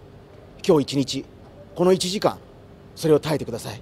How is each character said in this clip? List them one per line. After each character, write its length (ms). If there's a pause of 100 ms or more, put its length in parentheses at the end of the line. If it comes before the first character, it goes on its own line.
(680)
今 120
日 180
一 0
日、 280 (500)
こ 120
の 60
一 180
時 100
間、 180 (560)
そ 140
れ 60
を 60
耐 160
え 20
て 80
く 40
だ 80
さ 140
い。 100